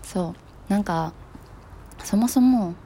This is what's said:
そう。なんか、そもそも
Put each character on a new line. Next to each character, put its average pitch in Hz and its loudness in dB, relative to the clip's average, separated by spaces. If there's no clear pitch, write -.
そ 175 -6
う。 - -4
な 196 2
ん 208 0
か、 165 -4
そ - -2
も 233 2
そ 254 2
も 233 4